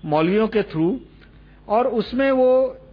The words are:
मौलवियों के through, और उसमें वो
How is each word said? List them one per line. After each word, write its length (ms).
मौलवियों 420
के 160
through, 320
और 200
उसमें 440
वो 460